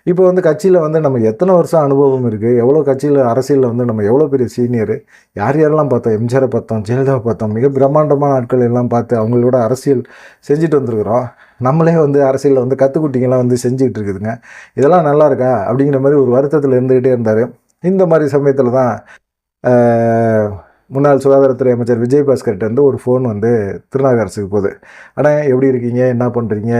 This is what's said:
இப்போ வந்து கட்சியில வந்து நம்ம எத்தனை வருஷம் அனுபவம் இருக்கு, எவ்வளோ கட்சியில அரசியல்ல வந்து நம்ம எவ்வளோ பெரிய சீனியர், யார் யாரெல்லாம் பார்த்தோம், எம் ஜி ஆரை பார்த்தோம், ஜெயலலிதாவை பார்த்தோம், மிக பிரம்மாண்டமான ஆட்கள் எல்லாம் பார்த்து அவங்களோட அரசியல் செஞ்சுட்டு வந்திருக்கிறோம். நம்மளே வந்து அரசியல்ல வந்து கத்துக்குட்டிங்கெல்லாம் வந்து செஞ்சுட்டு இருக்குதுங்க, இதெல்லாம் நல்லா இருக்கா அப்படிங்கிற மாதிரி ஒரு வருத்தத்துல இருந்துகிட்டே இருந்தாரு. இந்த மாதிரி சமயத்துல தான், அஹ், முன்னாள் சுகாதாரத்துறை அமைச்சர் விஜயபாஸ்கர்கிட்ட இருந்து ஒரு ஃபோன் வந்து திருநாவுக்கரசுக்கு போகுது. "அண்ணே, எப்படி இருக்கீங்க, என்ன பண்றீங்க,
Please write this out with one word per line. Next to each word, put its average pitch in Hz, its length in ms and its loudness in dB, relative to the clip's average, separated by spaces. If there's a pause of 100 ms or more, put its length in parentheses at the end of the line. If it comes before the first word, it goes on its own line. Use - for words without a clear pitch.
இப்போ 175 160 0
வந்து 185 200 2
கட்சியில 175 380 2
வந்து 156 200 -2
நம்ம 135 200 0
எத்தனை 110 340 0
வருஷம் 160 280 2
அனுபவம் 139 440 2
இருக்கு, 110 300 -2
எவ்வளோ 135 240 2
கட்சியில 139 440 0
அரசியல்ல 127 440 0
வந்து 120 160 -2
நம்ம 110 200 -2
எவ்வளோ 131 220 2
பெரிய 135 220 -2
சீனியர், 117 460 -2 (420)
யார் 120 220 -2
யாரெல்லாம் 151 320 2
பார்த்தோம், 120 240 0
எம் 117 140 -2
ஜி 120 80 -2
ஆரை 135 120 2
பார்த்தோம், 113 360 -4
ஜெயலலிதாவை 131 400 -2
பார்த்தோம், 107 300 -4
மிக 120 140 0
பிரம்மாண்டமான 143 640 0
ஆட்கள் 123 320 0
எல்லாம் 120 240 0
பார்த்து 120 260 -2
அவங்களோட 120 460 0
அரசியல் 123 400 -2 (420)
செஞ்சுட்டு 151 340 0
வந்திருக்கிறோம். 117 480 -2 (340)
நம்மளே 160 360 2
வந்து 143 260 2
அரசியல்ல 135 420 2
வந்து 131 140 -2
கத்துக்குட்டிங்கெல்லாம் 131 680 0
வந்து 123 140 0
செஞ்சுட்டு 123 400 -2
இருக்குதுங்க, 101 360 -6 (420)
இதெல்லாம் 156 320 2
நல்லா 151 180 4
இருக்கா 131 260 0 (120)
அப்படிங்கிற 135 360 0
மாதிரி 143 200 2
ஒரு 120 120 2
வருத்தத்துல 139 460 0
இருந்துகிட்டே 127 340 2
இருந்தாரு. 110 320 0 (400)
இந்த 190 220 2
மாதிரி 156 240 2
சமயத்துல 139 420 0
தான், 123 220 0 (680)
அஹ், 117 840 2 (420)
முன்னாள் 139 300 2
சுகாதாரத்துறை 135 500 2
அமைச்சர் 117 300 -2
விஜயபாஸ்கர்கிட்ட 120 680 0
இருந்து 117 180 -2
ஒரு 123 140 0
ஃபோன் 127 260 -2
வந்து 110 260 -2 (380)
திருநாவுக்கரசுக்கு 113 600 -2
போகுது. 98 220 -2 (420)
"அண்ணே, 147 200 0 (120)
எப்படி 131 220 2
இருக்கீங்க, 123 400 -2
என்ன 120 200 -2
பண்றீங்க, 113 540 -4